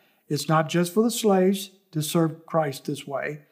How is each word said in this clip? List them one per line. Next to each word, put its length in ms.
It's 220
not 200
just 240
for 120
the 80
slaves 580
to 100
serve 420
Christ 420
this 200
way 440